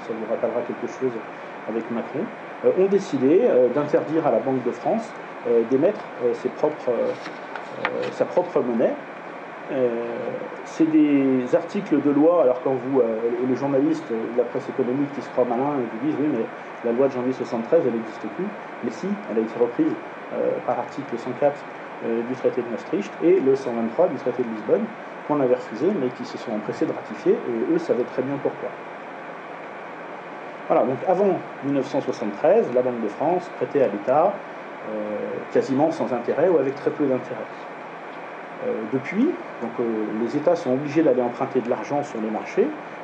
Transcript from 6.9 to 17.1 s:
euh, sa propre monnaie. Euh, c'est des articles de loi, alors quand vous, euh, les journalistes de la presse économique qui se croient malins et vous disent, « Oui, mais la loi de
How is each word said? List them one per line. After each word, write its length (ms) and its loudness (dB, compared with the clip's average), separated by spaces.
euh, 1200 -4
sa 140 0
propre 360 0
monnaie. 320 2
Euh, 160 2
c'est 260 2
des 640 6
articles 480 2
de 80 6
loi, 320 6
alors 200 4
quand 120 2
vous, 260 2
euh, 160 4
les 80 2
journalistes 540 2
de 260 -2
la 80 4
presse 240 -6
économique 460 0
qui 80 -6
se 80 -10
croient 140 4
malins 340 0
et 40 0
vous 240 -4
disent, « 140 0
Oui, 120 2
mais 120 0
la 80 2
loi 140 4
de 60 2